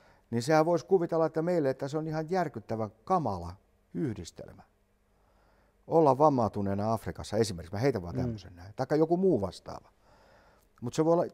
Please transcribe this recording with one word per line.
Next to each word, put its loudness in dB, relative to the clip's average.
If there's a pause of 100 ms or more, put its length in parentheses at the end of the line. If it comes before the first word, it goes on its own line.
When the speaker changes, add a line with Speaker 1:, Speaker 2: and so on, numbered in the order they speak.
(300)
Speaker 1:
Niin 0
sehän 4
voisi 2
kuvitella, 2
että -2
meille, 2
että -4
se -6
on -6
ihan -6
järkyttävän -4 (140)
kamala -2 (420)
yhdistelmä. -8 (1200)
Olla 4
vammautuneena 2
Afrikassa -6
esimerkiksi, -2
mä -6
heitän 0
vaan -10
Speaker 2:
Mm. -4
Speaker 1:
tämmöisen -8
näin, -18
taikka -2
joku 4
muu 2
vastaava. -10 (920)
Mut -8
se 2
voi 4
olla 4